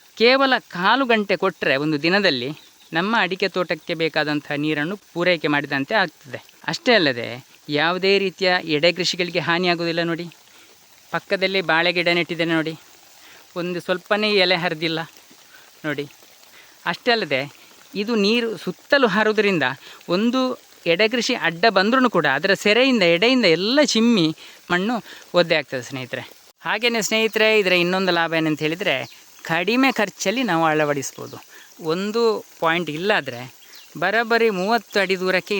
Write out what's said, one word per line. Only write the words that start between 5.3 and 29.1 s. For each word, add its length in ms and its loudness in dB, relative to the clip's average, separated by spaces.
ಮಾಡಿದಂತೆ 400 -2
ಆಗ್ತದೆ. 460 -4
ಅಷ್ಟೇ 240 0
ಅಲ್ಲದೆ 340 0
ಯಾವುದೇ 440 0
ರೀತಿಯ 260 -2
ಎಡೆ 220 4
ಕೃಷಿಗಳಿಗೆ 500 -2
ಹಾನಿಯಾಗುವುದಿಲ್ಲ. 640 0
ನೋಡಿ, 160 -6
ಪಕ್ಕದಲ್ಲಿ 580 -2
ಬಾಳೆ 220 2
ಗಿಡ 160 -2
ನೆಟ್ಟಿದ್ದೇನೆ 400 -4
ನೋಡಿ, 160 -4
ಒಂದು 260 -6
ಸ್ವಲ್ಪನೇ 440 -2
ಎಲೆ 200 2
ಹರಿದಿಲ್ಲ 360 -4
ನೋಡಿ. 200 -6
ಅಷ್ಟೇ 260 -4
ಅಲ್ಲದೆ 280 -2
ಇದು 180 -4
ನೀರು 240 0
ಸುತ್ತಲೂ 500 0
ಹರಿದ್ರಿಂದ 500 2
ಒಂದು 260 0
ಎಡೆ 160 2
ಕೃಷಿ 260 -2
ಅಡ್ಡ 180 -2
ಬಂದ್ರೂ 380 4
ಕೂಡ 120 4
ಅದರ 160 0
ಸೆರೆಯಿಂದ, 400 4
ಎಡೆಯಿಂದ 300 4
ಎಲ್ಲ 240 2
ಚಿಮ್ಮಿ 320 4
ಮಣ್ಣು 240 0
ಒದ್ದೆ 200 2
ಆಗ್ತದೆ 300 -6
ಸ್ನೇಹಿತರೆ. 340 -10
ಹಾಗೇನೆ 460 -2
ಸ್ನೇಹಿತರೆ, 400 2
ಇದರ 140 2
ಇನ್ನೊಂದು 280 0
ಲಾಭ 220 0
ಏನಂತ 320 0
ಹೇಳಿದರೆ 280 -2